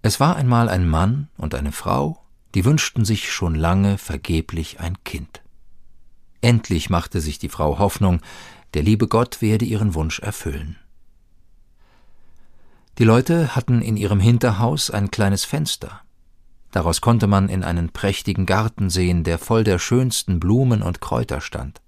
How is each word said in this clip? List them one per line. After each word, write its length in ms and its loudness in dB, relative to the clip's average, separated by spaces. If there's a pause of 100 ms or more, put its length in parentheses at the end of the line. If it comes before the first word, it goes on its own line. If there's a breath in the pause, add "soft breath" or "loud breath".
Es 200 0
war 160 2
einmal 340 2
ein 180 2
Mann 480 0
und 180 -6
eine 160 -4
Frau, 540 -4 (300)
die 100 2
wünschten 400 2
sich 260 -2
schon 240 -2
lange 440 2
vergeblich 840 -6
ein 240 -6
Kind. 380 -12 (960)
Endlich 480 2
machte 320 -2
sich 180 -6
die 120 -10
Frau 280 -2
Hoffnung, 440 2 (500 loud breath)
der 100 0
liebe 240 4
Gott 360 0
werde 240 2
ihren 260 0
Wunsch 280 -2
erfüllen. 580 -8 (2250)
Die 80 4
Leute 500 4
hatten 280 2
in 160 -2
ihrem 220 2
Hinterhaus 720 2
ein 200 -2
kleines 340 0
Fenster. 560 -6 (680)
Daraus 320 0
konnte 240 2
man 240 4
in 140 -2
einen 260 -2
prächtigen 560 -2
Garten 420 0
sehen, 360 2
der 140 0
voll 240 0
der 160 2
schönsten 600 0
Blumen 400 2
und 220 -4
Kräuter 400 -4
stand. 460 -12